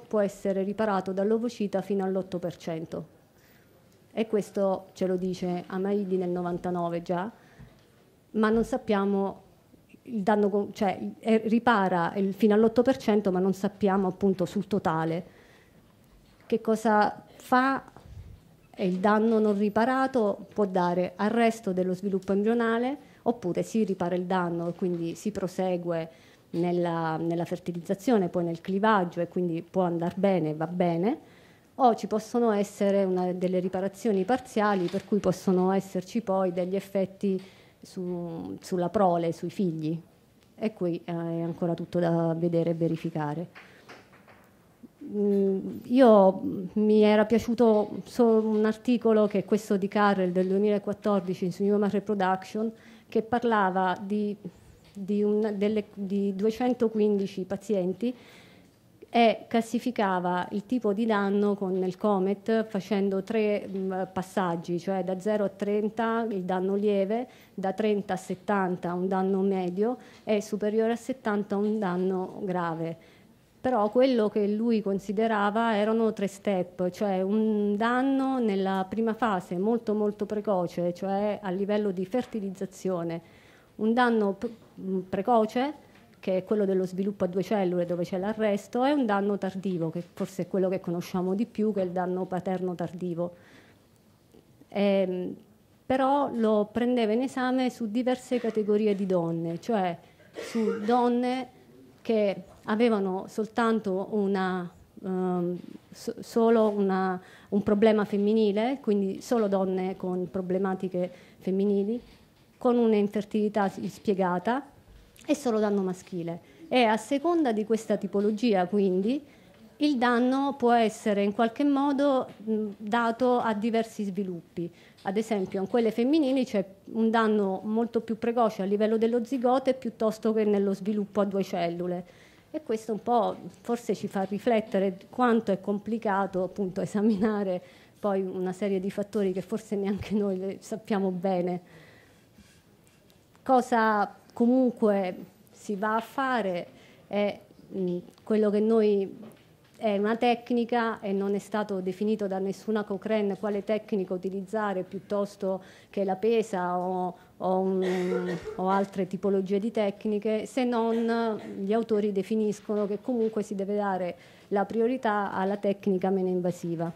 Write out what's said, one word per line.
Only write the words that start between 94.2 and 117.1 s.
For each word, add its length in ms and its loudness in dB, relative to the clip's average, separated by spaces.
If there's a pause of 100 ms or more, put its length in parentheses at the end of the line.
Ehm, 680 0 (480)
però 480 2
lo 400 2
prendeva 420 2
in 100 0
esame 480 0
su 180 -8
diverse 500 -2
categorie 540 2
di 140 -2
donne, 520 0
cioè 380 -2 (360)
su 480 -4
donne 680 0 (540)
che 400 0 (220)
avevano 640 2
soltanto 840 -2
una, 580 0 (340)
ehm, 540 -2 (340)
so-, 280 -10
solo 500 4
una, 500 0 (300)
un 140 0
problema 420 4
femminile, 760 2
quindi 400 0
solo 260 0
donne 500 0
con 320 -4
problematiche 800 -2 (280)
femminili, 600 0 (580)
con 200 2
un'infertilità 880 2
s-, 100 -6
inspiegata 840 -2 (600)
e 100 2
solo 240 -2
danno 220 0
maschile. 720 -8 (140)
E 160 4
a 140 4
seconda 540 0